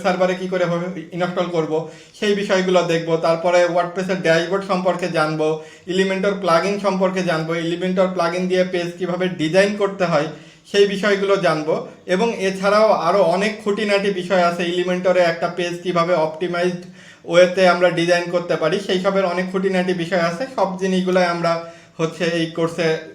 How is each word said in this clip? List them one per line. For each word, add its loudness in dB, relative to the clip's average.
সার্ভারে 2
কি -6
করে -2
ইনস্টল -2
করব, -2
সেই 0
বিষয়গুলো 2
দেখব। 0
তারপরে 2
WordPress-এর -2
ড্যাশবোর্ড 2
সম্পর্কে -2
জানবো, 0
Elementor 0
প্লাগইন 2
সম্পর্কে 0
জানবো, -2
Elementor 0
প্লাগইন -2
দিয়ে 2
পেজ -4
কিভাবে -2
ডিজাইন 2
করতে -2
হয় 0
সেই 6
বিষয়গুলো 2
জানবো। 0
এবং 0
এছাড়াও 2
আরও 2
অনেক 0
খুঁটিনাটি 0
বিষয় 0
আছে, 0
Elementor-এ 0
একটা 0
পেজ -6
কিভাবে 0
অপটিমাইজড -2
ওয়েতে 6
আমরা 4
ডিজাইন 0
করতে -2
পারি, 0
সেই -2
সবের 0
অনেক -4
খুঁটিনাটি 0
বিষয় -2
আছে। -2
সব -2
জিনিসগুলোই 0
আমরা -2
হচ্ছে -4
এই 0
কোর্সে -2